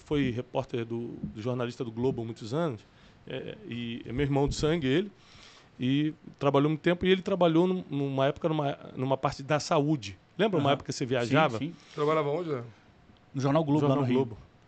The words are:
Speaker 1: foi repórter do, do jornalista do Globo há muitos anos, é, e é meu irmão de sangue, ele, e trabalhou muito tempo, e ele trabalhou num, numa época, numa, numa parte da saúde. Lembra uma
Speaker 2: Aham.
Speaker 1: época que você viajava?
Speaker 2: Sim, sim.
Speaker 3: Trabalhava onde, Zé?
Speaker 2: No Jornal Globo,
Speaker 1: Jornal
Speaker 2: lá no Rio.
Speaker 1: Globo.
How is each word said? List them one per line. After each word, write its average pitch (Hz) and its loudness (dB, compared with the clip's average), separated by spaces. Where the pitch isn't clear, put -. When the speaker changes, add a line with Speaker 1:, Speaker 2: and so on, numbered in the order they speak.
Speaker 1:
foi 143 0
repórter 123 -4
do, 117 -6
do - -10
jornalista 123 -4
do 113 -8
Globo 120 -2
há 113 -6
muitos 113 -10
anos, 151 -2
é, - -10
e 117 -8
é - -12
meu 139 0
irmão 139 2
de 135 -2
sangue, 156 0
ele, 180 2
e 143 2
trabalhou 139 4
muito 156 -2
tempo, 175 0
e 185 4
ele 185 4
trabalhou 175 4
num, 185 0
numa 139 0
época, 156 0
numa, 151 -2
numa 131 0
parte 139 -2
da 147 2
saúde. 143 0
Lembra 190 2
uma 143 2
Speaker 2:
Aham. 139 6
Speaker 1:
época - -4
que 135 -6
você 143 -4
viajava? 123 2
Speaker 2:
Sim, 139 -6
sim. 170 -10
Speaker 3:
Trabalhava 151 0
onde, 165 -4
Zé? 127 -4
Speaker 2:
No 139 -4
Jornal 160 2
Globo, 147 2
Speaker 1:
Jornal 135 2
Speaker 2:
lá 143 2
no 123 0
Rio. 127 2
Speaker 1:
Globo. 113 -12